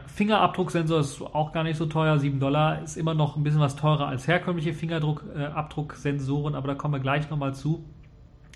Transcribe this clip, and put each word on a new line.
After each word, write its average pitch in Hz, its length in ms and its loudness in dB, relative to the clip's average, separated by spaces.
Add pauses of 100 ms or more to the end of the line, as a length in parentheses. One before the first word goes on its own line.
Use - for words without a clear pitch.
Fingerabdrucksensor 175 920 2
ist - 200 -4
auch 156 300 -2
gar 160 120 -2
nicht 160 140 -2
so 165 80 0
teuer. 156 340 2
Sieben 139 200 0
Dollar 151 420 2
ist - 140 -10
immer 160 180 0
noch 151 220 2
ein 151 80 0
bisschen 151 160 4
was 143 160 4
teurer 151 320 2
als 131 200 -4
herkömmliche 170 460 0
Fingerdruck-, 156 520 -2 (100)
äh, 143 100 -4
Abdrucksensoren, 147 1080 -2
aber 135 140 -4
da 139 60 0
kommen 147 180 -2
wir 135 80 -2
gleich 147 280 0
nochmal 139 240 -2
zu, 156 300 -2 (720)